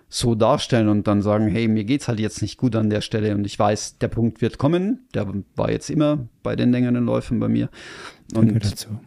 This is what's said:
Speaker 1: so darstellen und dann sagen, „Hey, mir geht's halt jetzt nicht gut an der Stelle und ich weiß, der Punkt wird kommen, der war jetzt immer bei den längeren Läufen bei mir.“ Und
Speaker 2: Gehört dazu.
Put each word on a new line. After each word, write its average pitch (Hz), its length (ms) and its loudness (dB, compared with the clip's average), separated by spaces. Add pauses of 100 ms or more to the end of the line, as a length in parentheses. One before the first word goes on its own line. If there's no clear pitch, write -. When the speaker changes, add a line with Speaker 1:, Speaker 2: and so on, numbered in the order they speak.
Speaker 1:
so 120 260 0
darstellen 113 540 2
und 104 180 2
dann 101 140 4
sagen, 104 280 2
„Hey, 113 200 0
mir 110 160 0
geht's 139 240 -2
halt 117 100 -2
jetzt 107 220 -4
nicht 107 160 -6
gut 123 200 0
an 107 120 2
der 104 140 0
Stelle 107 320 -2
und 101 100 -2
ich 101 140 -8
weiß, 107 400 0
der 117 100 -2
Punkt 113 320 -2
wird 113 160 -2
kommen, 180 440 0 (120)
der 104 140 -4 (280)
war 110 160 -2
jetzt - 200 -4
immer 147 360 0 (160)
bei 107 140 -4
den 120 160 4
längeren 123 320 2
Läufen 117 360 0
bei 110 80 0
mir.“ 117 200 0 (640)
Und 110 120 6
Speaker 2:
Gehört 107 260 2
dazu. - 160 -12 (180)